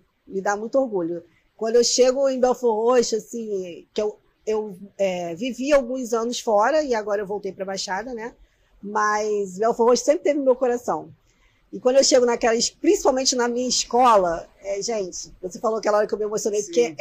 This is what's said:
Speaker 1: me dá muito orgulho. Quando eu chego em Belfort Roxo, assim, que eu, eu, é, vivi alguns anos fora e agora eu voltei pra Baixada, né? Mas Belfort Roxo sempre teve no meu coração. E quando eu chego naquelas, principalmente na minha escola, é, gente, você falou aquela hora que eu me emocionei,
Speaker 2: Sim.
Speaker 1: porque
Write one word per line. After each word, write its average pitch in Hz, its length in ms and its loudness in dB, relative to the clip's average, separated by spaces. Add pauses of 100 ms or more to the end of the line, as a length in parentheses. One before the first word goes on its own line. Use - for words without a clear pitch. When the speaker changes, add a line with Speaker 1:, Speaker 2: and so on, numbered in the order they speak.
(260)
Speaker 1:
me 190 160 -6
dá 202 140 0
muito 226 220 -2
orgulho. 175 460 -2 (320)
Quando 226 200 -4
eu 240 60 6
chego 262 460 2
em 262 100 -2
Belfort 240 380 2
Roxo, 233 400 2
assim, 196 760 -8
que - 80 -4
eu, 214 200 -4 (260)
eu, 214 320 -4 (180)
é, 180 380 -2
vivi 254 380 -4
alguns 254 400 0
anos 233 260 -2
fora 240 460 2
e 247 100 -2
agora 208 280 -2
eu 190 40 -8
voltei 196 240 -8
pra 190 140 -10
Baixada, 196 500 -8
né? 226 200 -12 (460)
Mas 208 760 -2
Belfort 226 300 2
Roxo 247 160 2
sempre 311 200 2
teve 302 140 2
no 269 60 -2
meu 254 100 4
coração. 240 540 -4 (640)
E 202 80 -10
quando 254 160 2
eu 269 80 6
chego 247 200 4
naquelas, 233 460 0
principalmente 277 640 2
na 240 140 0
minha 240 200 -2
escola, 208 800 2 (160)
é, 196 180 -6
gente, 190 520 -8 (100)
você 185 160 -10
falou 220 200 -2
aquela 208 200 2
hora 214 80 2
que - 80 -4
eu 202 40 -6
me 208 60 -4
emocionei, 208 360 -2
Speaker 2:
Sim. 202 60 -6
Speaker 1:
porque 233 340 0